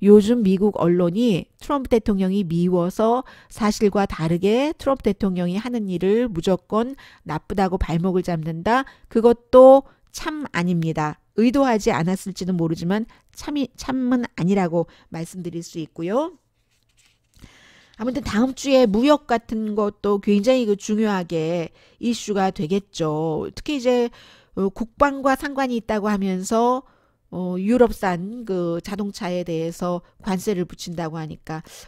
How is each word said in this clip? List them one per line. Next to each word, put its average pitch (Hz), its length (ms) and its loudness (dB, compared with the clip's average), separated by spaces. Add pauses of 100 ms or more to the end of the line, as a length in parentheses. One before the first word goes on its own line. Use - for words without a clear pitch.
요즘 208 400 8
미국 196 400 2
언론이 175 640 0 (140)
트럼프 285 300 -6
대통령이 202 560 0
미워서 180 800 0 (240)
사실과 208 600 0
다르게 190 720 0
트럼프 269 240 -2
대통령이 180 520 -2
하는 226 320 -4
일을 196 420 0
무조건 202 640 -2 (260)
나쁘다고 185 560 -4
발목을 175 460 -2
잡는다. 170 640 -2 (220)
그것도 254 760 8 (280)
참 311 400 -8
아닙니다. 160 680 -2 (160)
의도하지 233 560 2
않았을지는 180 640 -2
모르지만 170 500 -2 (280)
참이, 294 420 -6
참은 254 480 -2 (120)
아니라고 175 520 0 (220)
말씀드릴 170 540 -10
수 - 160 -14
있고요. 220 580 -6 (1600)
아무튼 226 260 -6
다음 247 300 0
주에 262 320 4
무역 262 420 2
같은 220 480 -4
것도 202 440 0
굉장히 214 460 2
그 208 100 0
중요하게 180 920 -2 (300)
이슈가 208 520 -2
되겠죠. 156 1040 -4
특히 302 220 -6
이제, 240 320 0 (460)
어, 190 140 -2
국방과 269 640 0
상관이 269 420 -4
있다고 214 320 -4
하면서, 208 720 0 (480)
어, 180 260 -6
유럽산 214 880 0
그 175 380 -4
자동차에 190 600 -6
대해서 175 580 -4 (200)
관세를 185 440 -2
붙인다고 165 520 -10
하니까 156 460 -12 (240)